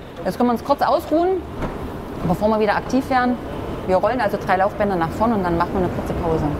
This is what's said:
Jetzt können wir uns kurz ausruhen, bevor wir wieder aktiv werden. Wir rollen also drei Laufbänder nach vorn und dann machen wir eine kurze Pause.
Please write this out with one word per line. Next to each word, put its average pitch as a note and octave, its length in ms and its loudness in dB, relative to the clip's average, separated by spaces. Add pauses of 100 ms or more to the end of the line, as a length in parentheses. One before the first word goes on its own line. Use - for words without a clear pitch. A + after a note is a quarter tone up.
(240)
Jetzt - 140 -2
können B3 100 4
wir A#3+ 60 2
uns A3+ 100 -4
kurz C#4+ 180 2
ausruhen, E4+ 600 2 (840)
bevor F3+ 220 2
wir A3 100 2
wieder G#3 160 4
aktiv B3 360 0
werden. B3 260 2 (500)
Wir F#3 100 4
rollen A3 240 2
also G3+ 240 0
drei F#3+ 120 2
Laufbänder G3 400 2
nach E3 140 0
vorn A#3 220 2
und G3+ 120 0
dann E3+ 140 2
machen F3 160 0
wir G3 60 0
eine F3 80 2
kurze - 260 -4
Pause. D#3+ 300 0 (160)